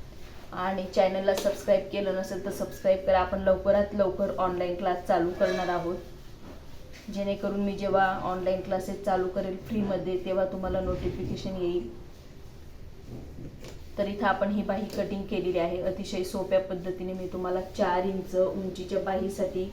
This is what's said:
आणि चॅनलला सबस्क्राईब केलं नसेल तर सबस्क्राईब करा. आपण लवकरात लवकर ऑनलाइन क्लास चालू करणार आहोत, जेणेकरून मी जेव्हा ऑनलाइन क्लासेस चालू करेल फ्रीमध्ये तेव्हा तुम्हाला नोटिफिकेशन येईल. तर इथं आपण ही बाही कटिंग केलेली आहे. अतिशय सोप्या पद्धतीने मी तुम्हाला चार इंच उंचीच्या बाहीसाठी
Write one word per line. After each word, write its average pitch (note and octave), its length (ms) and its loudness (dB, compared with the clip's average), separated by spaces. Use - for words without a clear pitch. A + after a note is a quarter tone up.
आणि F#3 280 -2
चॅनलला G3 400 6
सबस्क्राईब G3 580 2
केलं G3 220 0
नसेल F#3+ 300 -4
तर G3+ 80 -2
सबस्क्राईब F#3+ 540 2
करा. F#3+ 140 8
आपण F#3+ 200 0
लवकरात G3 540 4
लवकर G3 420 2
ऑनलाइन F3+ 400 2
क्लास F3+ 300 0
चालू F3 320 4
करणार F#3 300 2
आहोत, F3 280 0
जेणेकरून G3 460 0
मी G3+ 120 2
जेव्हा F#3+ 320 4
ऑनलाइन F#3 380 2
क्लासेस F#3+ 440 -2
चालू F#3 240 4
करेल F#3+ 360 -2
फ्रीमध्ये F#3+ 600 0
तेव्हा F#3+ 200 2
तुम्हाला F#3 360 0
नोटिफिकेशन F#3 760 -2
येईल. F3 320 0
तर G3+ 100 2
इथं G#3 180 -2
आपण G3 240 2
ही G#3 120 0
बाही G3+ 280 -2
कटिंग G3 340 -2
केलेली F3+ 340 0
आहे. F3 240 0
अतिशय F#3 420 -2
सोप्या F#3+ 360 2
पद्धतीने F#3 520 -4
मी F#3 200 -6
तुम्हाला F#3 280 0
चार F#3 340 2
इंच F#3+ 320 -2
उंचीच्या F#3+ 640 0
बाहीसाठी F#3 720 0